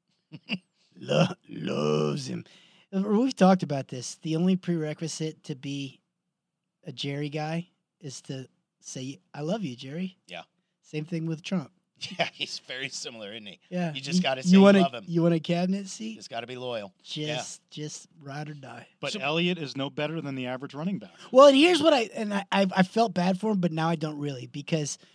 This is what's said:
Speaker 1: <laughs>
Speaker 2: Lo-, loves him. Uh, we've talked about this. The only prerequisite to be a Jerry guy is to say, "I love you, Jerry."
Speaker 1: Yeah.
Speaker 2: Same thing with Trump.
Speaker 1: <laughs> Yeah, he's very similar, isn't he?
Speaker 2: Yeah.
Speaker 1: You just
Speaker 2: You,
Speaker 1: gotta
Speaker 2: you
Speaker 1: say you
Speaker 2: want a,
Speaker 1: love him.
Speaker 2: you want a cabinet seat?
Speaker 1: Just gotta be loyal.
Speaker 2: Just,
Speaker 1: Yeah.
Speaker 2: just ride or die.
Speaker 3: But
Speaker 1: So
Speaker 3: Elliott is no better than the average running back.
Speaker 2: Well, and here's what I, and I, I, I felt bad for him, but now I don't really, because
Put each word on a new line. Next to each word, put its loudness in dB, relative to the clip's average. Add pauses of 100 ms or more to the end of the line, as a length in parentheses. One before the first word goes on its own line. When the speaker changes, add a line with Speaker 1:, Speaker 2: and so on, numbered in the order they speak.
(320)
Speaker 1:
<laughs> -10 (360)
Speaker 2:
Lo-, 2 (140)
loves -2
him. -8 (500)
Uh, 0
we've 0
talked 6
about -6
this. -10
The -2
only 4
prerequisite -6
to -10
be -10 (840)
a -12
Jerry -6
guy -6 (320)
is -14
to -12 (320)
say, -12 (140)
"I -10
love -2
you, -6
Jerry." -10
Speaker 1:
Yeah. -14 (380)
Speaker 2:
Same -8
thing -6
with -6
Trump. -4 (300)
Speaker 1:
<laughs> -10
Yeah, 0
he's -8
very -10
similar, -12
isn't -16
he? -16 (100)
Speaker 2:
Yeah. -4
Speaker 1:
You -8
just -2
Speaker 2:
You, 2
Speaker 1:
gotta -2
Speaker 2:
you -2
Speaker 1:
say 6
you 12
Speaker 2:
want 10
a, 8
Speaker 1:
love 2
him. -10
Speaker 2:
you 2
want 6
a 2
cabinet -2
seat? -12
Speaker 1:
Just -18
gotta -8
be -12
loyal. -8 (100)
Speaker 2:
Just, -10 (540)
Speaker 1:
Yeah. -12
Speaker 2:
just -14 (140)
ride -12
or -14
die. -18 (120)
Speaker 3:
But -6
Speaker 1:
So -6
Speaker 3:
Elliott 0
is -8
no -4
better -4
than -6
the -6
average -8
running -4
back. -16 (200)
Speaker 2:
Well, 12
and 8
here's 6
what 6
I, 2
and -4
I, -2
I, 4
I 6
felt 2
bad 0
for 0
him, 2
but 2
now 0
I 2
don't -6
really, -6
because -4 (180)